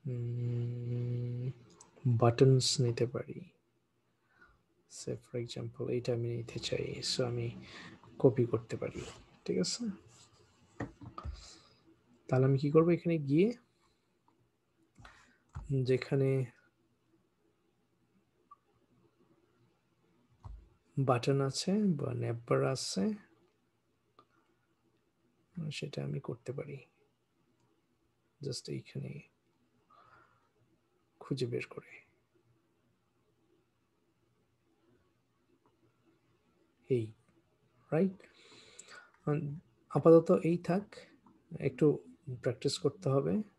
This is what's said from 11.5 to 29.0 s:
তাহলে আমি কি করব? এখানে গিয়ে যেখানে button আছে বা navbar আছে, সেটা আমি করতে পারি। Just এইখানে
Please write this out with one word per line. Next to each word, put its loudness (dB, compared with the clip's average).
তাহলে 4
আমি 4
কি 0
করব? 8
এখানে 2
গিয়ে 4
যেখানে 2
button 2
আছে -2
বা 0
navbar -2
আছে, -2
সেটা -8
আমি -4
করতে -10
পারি। -10
Just -8
এইখানে -10